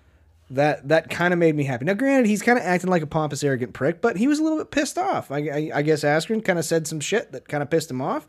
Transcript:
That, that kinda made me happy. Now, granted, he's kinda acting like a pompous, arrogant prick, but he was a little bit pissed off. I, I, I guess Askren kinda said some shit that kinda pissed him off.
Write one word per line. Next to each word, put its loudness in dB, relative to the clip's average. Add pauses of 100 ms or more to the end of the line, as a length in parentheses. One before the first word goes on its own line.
(520)
That, 0
that 2
kinda 0
made 4
me 0
happy. -4
Now, 0
granted, 4
he's 0
kinda 2
acting 0
like 4
a -6
pompous, -2
arrogant 0
prick, -2
but 0
he 2
was 2
a -2
little 0
bit -8
pissed -2
off. -2
I, -4
I, -4
I 0
guess 2
Askren 0
kinda 0
said -2
some -6
shit -2
that -14
kinda -4
pissed -2
him -6
off. -6